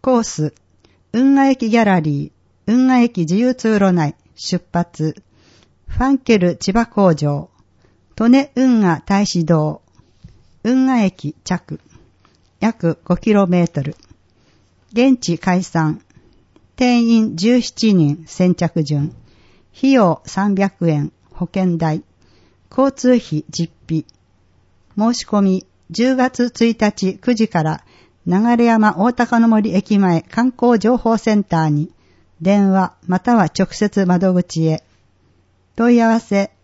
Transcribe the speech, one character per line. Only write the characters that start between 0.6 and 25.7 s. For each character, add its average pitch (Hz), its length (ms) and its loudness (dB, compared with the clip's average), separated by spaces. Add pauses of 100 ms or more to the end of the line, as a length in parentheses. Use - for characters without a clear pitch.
運 269 240 2
河 277 120 4
駅 262 220 0
ギ 233 80 2
ャ 226 60 2
ラ 190 160 2
リ 147 280 -4
ー、 - 40 -20 (340)
運 254 220 2
河 254 120 2
駅 240 220 0
自 165 140 -2
由 247 180 0
通 226 200 -2
路 196 180 2
内、 160 240 -2 (200)
出 - 360 -8
発。 156 500 -6 (680)
フ - 120 -6
ァ 262 120 0
ン 269 60 2
ケ 226 220 2
ル 180 160 0
千 - 160 -6
葉 233 140 0
工 190 280 2
場、 147 360 -4 (680)
利 226 140 0
根 277 260 2
運 247 260 2
河 165 200 0
大 202 260 -2
使 175 160 -4
堂、 156 380 -2 (840)
運 262 240 0
河 254 140 0
駅 180 420 -4
着、 - 360 -8 (800)
約 175 460 -2
五 180 120 0
キ 214 160 0
ロ 202 120 4
メ 175 200 2
ー - 20 -6
ト 139 160 -6
ル。 147 120 -10 (960)
現 247 260 2
地 165 200 -4
解 185 260 -2
散。 156 380 -4 (760)
定 247 260 2
員 226 340 0
十 233 260 2
七 - 320 -2
人 156 340 0
先 180 280 0
着 165 260 -4
順。 147 300 -4 (680)
費 269 160 2
用 190 320 2
三 196 300 -4
百 190 340 -2
円、 151 220 -2 (200)
保 - 140 -8
険 180 320 -2
代。 160 260 -4 (680)
交 269 220 0
通 254 220 0
費 190 360 -2
実 165 220 -6 (140)
費。 160 200 -6 (920)
申 226 160 0
し - 120 -8
込 208 160 -2
み、 190 260 -2 (240)